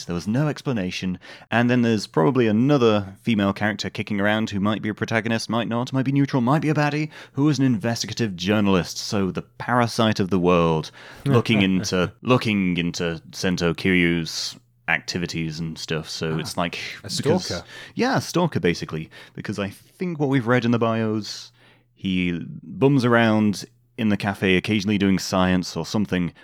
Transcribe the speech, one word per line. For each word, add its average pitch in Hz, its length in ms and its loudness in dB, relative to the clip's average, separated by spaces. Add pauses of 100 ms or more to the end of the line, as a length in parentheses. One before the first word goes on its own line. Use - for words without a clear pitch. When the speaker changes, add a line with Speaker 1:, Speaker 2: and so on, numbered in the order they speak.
Speaker 1:
There 87 80 -4
was 85 120 -4
no 135 200 0
explanation. 95 720 -4 (320)
And 120 180 2
then 123 140 4
there's 113 240 2
probably 131 400 4
another 110 760 4
female 101 320 2
character 104 380 -4
kicking 104 280 -6
around 107 300 0
who 101 100 -4
might 104 220 0
be 107 80 -4
a 101 60 -4
protagonist, 113 520 -2
might 110 200 -2
not, 117 260 -4
might 131 120 0
be 135 80 0
neutral, 139 280 2
might 139 220 2
be 151 60 0
a 151 40 2
baddie, 147 380 -2 (220)
who 143 160 2
is 135 100 2
an 135 60 4
investigative 113 720 -2
journalist, 98 600 2
so 98 320 -2
the 87 140 -6
parasite 117 760 0
of 95 120 0
the 95 80 2
world, 85 500 4 (180)
Speaker 2:
<laughs> - 180 -16
Speaker 1:
looking 117 360 4
into, 92 500 2 (120)
looking 101 540 2
into 85 440 -4 (100)
Sento 87 440 0
Kiryu's 85 800 0 (320)
activities 82 720 -4
and 80 180 -8
stuff. 78 320 -6
So 80 260 -6
Speaker 2:
Ah, 80 40 -4
Speaker 1:
it's - 180 -8
like, 87 220 -4 (240)
Speaker 2:
a 101 120 -14
Speaker 1:
because 175 300 0
Speaker 2:
stalker. 87 200 -8 (280)
Speaker 1:
Yeah, 233 240 0
a 127 40 0
stalker, 165 400 -2
basically. 80 480 -2 (240)
Because 101 260 -8
I 98 100 -4
think 170 500 -10
what 143 100 0
we've 131 180 0
read 123 180 2
in 117 60 2
the 117 80 2
bios, 110 720 -2 (420)
he 90 460 -2 (240)
bums 127 420 2
around 110 600 4 (320)
in 110 120 0
the 101 80 2
cafe, 98 400 2
occasionally 104 400 0
doing 95 200 4
science 92 600 0
or 80 80 -4
something, 92 480 -2 (100)